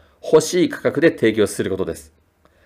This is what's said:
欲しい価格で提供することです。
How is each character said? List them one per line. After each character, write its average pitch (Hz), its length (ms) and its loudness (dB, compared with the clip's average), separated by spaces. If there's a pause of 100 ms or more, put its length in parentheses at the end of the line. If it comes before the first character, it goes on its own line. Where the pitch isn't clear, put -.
(220)
欲 156 180 4
し 170 240 0
い - 60 2
価 - 100 -12
格 131 220 -2
で 160 80 4
提 110 240 0
供 104 120 2
す - 160 -6
る 95 80 -6
こ 95 60 -4
と 90 80 -4
で 80 120 -6
す。 - 180 -20 (520)